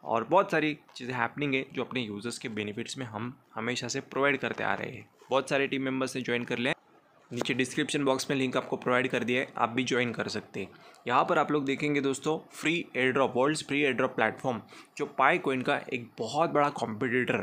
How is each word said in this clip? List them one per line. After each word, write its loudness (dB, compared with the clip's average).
और 0
बहुत 4
सारी 0
चीज़ें -8
हैपनिंग 0
है -2
जो -4
अपने -4
यूजर्स -6
के -8
बेनिफिट्स -6
में -8
हम -8
हमेशा -4
से -4
प्रोवाइड 2
करते -4
आ 2
रहे -6
हैं। -14
बहुत 2
सारे 2
टीम -2
मेंबर्स -2
ने -4
ज्वाइन -2
कर -2
लिया 0
है, -2
नीचे -2
डिस्क्रिप्शन 0
बॉक्स 2
में 2
लिंक 0
आपको -2
प्रोवाइड 2
कर 0
दिया 0
है, -6
आप 2
भी 0
ज्वाइन 0
कर -4
सकते -6
हैं। -8
यहाँ 4
पर 2
आप 2
लोग 2
देखेंगे 0
दोस्तों, 0
फ्री 0
एयर 4
ड्रॉप, 2
वर्ल्ड्स 2
फ्री -2
एयर 4
ड्रॉप 0
प्लेटफॉर्म, 0
जो -2
पाई 4
कॉइन 0
का 0
एक -6
बहुत 0
बड़ा 4
कॉम्पिटिटर 0